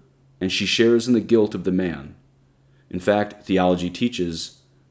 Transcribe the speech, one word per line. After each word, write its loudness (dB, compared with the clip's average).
and -2
she -2
shares 2
in 2
the 4
guilt 2
of -8
the 0
man. -4
In -8
fact, -2
theology 0
teaches -6